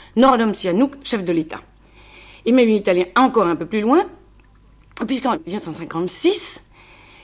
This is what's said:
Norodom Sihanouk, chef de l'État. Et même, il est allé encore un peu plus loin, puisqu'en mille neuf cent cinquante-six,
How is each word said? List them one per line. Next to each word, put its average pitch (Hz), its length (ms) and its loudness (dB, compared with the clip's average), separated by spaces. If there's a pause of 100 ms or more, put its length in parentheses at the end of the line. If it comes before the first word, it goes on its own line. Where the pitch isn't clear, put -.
(180)
Norodom 233 360 4
Sihanouk, 202 500 -2
chef 202 200 -4
de 175 80 -4
l'État. 160 300 -4 (840)
Et 233 60 2
même, 247 160 6
il 214 80 4
est 202 140 -2
allé 180 260 0
encore 226 320 4
un 165 80 0
peu 160 120 -6
plus 214 140 -4
loin, 294 240 2 (1000)
puisqu'en 240 280 -2
mille 165 200 -8
neuf 208 100 -8
cent 160 100 -10
cinquante-six, 175 920 -4 (580)